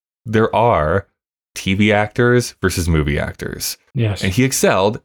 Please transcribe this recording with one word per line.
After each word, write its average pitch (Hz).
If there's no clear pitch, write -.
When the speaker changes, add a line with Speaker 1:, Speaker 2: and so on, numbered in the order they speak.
Speaker 1:
there 110
are 98
T -
V 104
actors 120
versus 87
movie 76
actors. -
Speaker 2:
Yes. 107
Speaker 1:
And 95
he 113
excelled 117